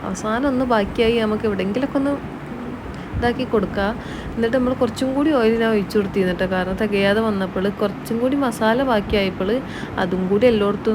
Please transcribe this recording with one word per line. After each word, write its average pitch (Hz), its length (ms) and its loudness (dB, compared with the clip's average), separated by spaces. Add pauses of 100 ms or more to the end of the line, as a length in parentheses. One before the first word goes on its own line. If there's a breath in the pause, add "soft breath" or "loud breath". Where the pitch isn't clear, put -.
അവസാനം 220 480 -2
ഒന്ന് 254 120 0 (100)
ബാക്കിയായി 226 520 2
നമുക്ക് 214 240 -2
എവിടെയെങ്കിലുമൊക്കെ 208 520 -2
ഒന്ന് 285 120 0 (1040 loud breath)
ഇതാക്കി 240 340 0
കൊടുക്കുക. 202 380 0 (440 loud breath)
എന്നിട്ട് 233 240 0
നമ്മൾ 254 220 2
കുറച്ചും 262 360 0
കൂടി 294 140 2 (100)
ഓയിൽ 226 220 4
ഞാൻ 226 120 4
ഒഴിച്ചു 202 240 0
കൊടുത്തിരുന്നു 190 420 0
ട്ടോ. 190 60 2 (100)
കാരണം 185 260 -2
തികയാതെ 202 460 2
വന്നപ്പോൾ 190 360 -2 (180)
കുറച്ചും 208 400 -4
കൂടി 262 140 2 (100)
മസാല 226 360 2 (120)
ബാക്കിയായപ്പോൾ 196 580 0 (500 loud breath)
അതും 185 280 0
കൂടി 208 240 4
എല്ലായിടത്തും 202 400 2